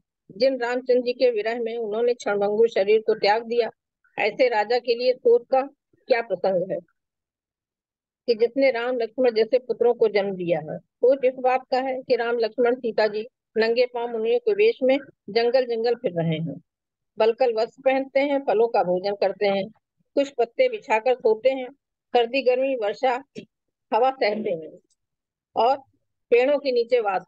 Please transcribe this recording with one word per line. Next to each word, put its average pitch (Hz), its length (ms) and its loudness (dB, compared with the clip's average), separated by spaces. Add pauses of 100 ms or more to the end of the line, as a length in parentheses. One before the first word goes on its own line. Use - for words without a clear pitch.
(320)
जिन 254 280 0
रामचंद्र 247 420 0
जी 240 120 -4
के 247 180 2
विरह 226 280 -4
में 226 180 -6
उन्होंने 233 360 -2
क्षणभंगुर 208 560 0
शरीर 214 320 2
को 220 120 -2
त्याग 220 320 0
दिया, 226 240 -2 (500)
ऐसे 214 300 2
राजा 220 300 0
के 240 160 -2
लिए 247 180 0
शोक 240 340 2
का 262 140 2 (460)
क्या 233 140 0
प्रसंग 190 500 -2
है - 80 -6 (1500)
कि 233 80 2
जिसने 247 360 2
राम 240 260 -4
लक्ष्मण 233 340 0
जैसे 220 280 0
पुत्रों 233 340 0
को 233 140 2
जन्म 196 280 0
दिया 170 240 -2
है। 156 180 -10
सोच 269 480 0
इस 254 140 2
बात 254 220 0 (100)
का 254 100 -2
है 262 200 -6
कि 254 140 0
राम 233 220 -2
लक्ष्मण 233 380 0
सीता 220 320 -2
जी 214 200 -6 (300)
नंगे 233 280 2
पांव 240 320 -6
मुनियों 226 220 0
के 214 140 -2
वेश 214 300 2
में 262 140 2 (320)
जंगल 240 360 2
जंगल 233 300 -2
फिर 190 160 -6
रहे 165 260 -2
हैं, 175 240 -8 (560)
बलकल 226 360 2
वस्त्र 233 320 -4
पहनते 269 340 0
हैं, 277 260 -2
फलों 220 220 2
का 220 160 2
भोजन 180 320 -2
करते 196 300 -2
हैं, 196 240 -2 (460)
कुछ 277 140 0
पत्ते 247 400 0
बिछाकर 220 460 0
सोते 220 340 2
हैं, 262 200 -6 (440)
सर्दी 240 280 2
गर्मी 254 340 0
वर्षा 240 480 -2 (720)
हवा 254 180 4
सहते 214 400 -2
हैं 156 280 -10 (760)
और 254 220 2 (520)
पेड़ों 262 300 4
के 277 120 -4
नीचे 240 280 2
वास 190 280 -2